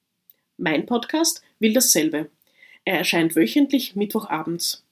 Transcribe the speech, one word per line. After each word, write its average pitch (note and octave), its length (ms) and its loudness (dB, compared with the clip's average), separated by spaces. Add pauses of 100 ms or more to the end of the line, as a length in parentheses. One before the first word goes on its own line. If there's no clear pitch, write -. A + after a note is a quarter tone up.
(560)
Mein D#3 300 -2
Podcast D#4 560 -2 (160)
will A3 140 2
dasselbe. B3 580 2 (540)
Er F#3 140 0
erscheint E3 360 0
wöchentlich A3+ 600 2
Mittwochabends. E3+ 960 -4